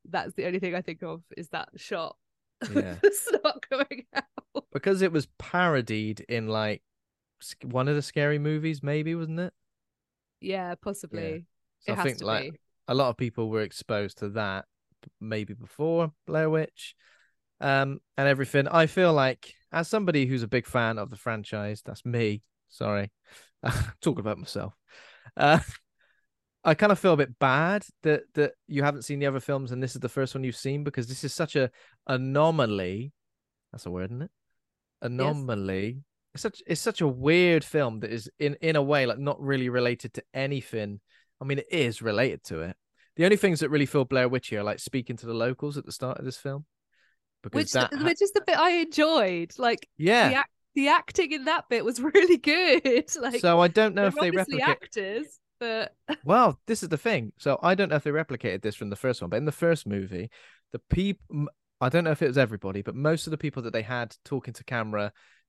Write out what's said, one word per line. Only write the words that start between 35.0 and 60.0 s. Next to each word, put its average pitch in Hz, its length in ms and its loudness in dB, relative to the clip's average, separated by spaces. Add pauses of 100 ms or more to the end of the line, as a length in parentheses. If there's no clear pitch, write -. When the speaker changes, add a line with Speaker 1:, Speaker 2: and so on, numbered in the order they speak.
Speaker 1:
Yes. 123 80 -6
Speaker 2:
Anomaly. 123 920 -2 (320)
It's - 80 -12
such, - 240 -6
it's 165 140 -2
such - 200 -4
a 160 80 2
weird 156 560 4
film 120 360 -2
that 107 120 -8
is 113 260 -8
in, 143 220 -2
in 160 160 0
a 147 60 4
way, 139 240 2
like, 117 120 -2
not 139 220 -4
really 135 280 0
related 123 460 0
to - 100 -12 (100)
anything. 120 680 -6 (400)
I 135 40 -10
mean, 139 140 -2
it 143 120 -8
is 127 320 0
related 110 420 -2
to 80 160 -8
it. 85 160 -8 (400)
The 160 80 4
only 202 120 6
things 185 240 2
that 147 100 -2
really 143 160 2
feel 139 180 0
Blair 127 240 2
Witchy 127 280 -2
are, 101 60 -4
like, 104 160 -2
speaking 127 400 -6
to 120 80 -16
the 117 80 -6
locals 131 420 -4
at - 80 -8
the - 80 -14
start - 260 -8
of 135 60 -12
this 127 140 -10
film. 139 260 -10 (800)
Because 107 180 -4
Speaker 1:
Which, - 120 -4
Speaker 2:
that - 200 2
ha- 285 120 -4
Speaker 1:
which 339 180 2
is 392 100 2
the 415 140 0
bit 349 120 4
I 349 140 6
enjoyed. 302 840 2
Like, 233 300 0 (100)
Speaker 2:
Yeah. 202 300 6
Speaker 1:
the 254 80 4
ac-, 277 80 0 (300)
the 277 140 2
acting 320 440 2
in 277 140 -6
that 320 220 0
bit 233 160 -2
was 240 160 -4
<laughs> 294 140 -2
really 359 220 8
good. 294 720 4 (100)
Like, 240 200 -4
Speaker 2:
So 170 200 6
I 175 80 8
don't 214 260 4
know 202 80 2
Speaker 1:
they're 202 60 4
Speaker 2:
if 180 60 0
they 180 140 2
Speaker 1:
obviously 185 300 0
Speaker 2:
replicate 285 240 2
Speaker 1:
actors, 214 580 -8 (180)
but 226 360 -4 (140)
<laughs> - 160 -8
Speaker 2:
Well, 196 420 4
this 220 160 -2
is 170 80 -8
the 156 80 0
thing. 143 400 -2
So 139 240 2
I 180 120 4
don't 196 140 2
know 147 80 2
if 143 80 -2
they 151 60 0
replicated 123 520 -2
this 107 140 -2
from 104 140 -8
the 98 60 -6
first 127 240 -2
one, 87 100 -6
but 107 80 0
in 147 80 -2
the 147 60 0
first 170 340 0
movie, 98 440 -6 (400)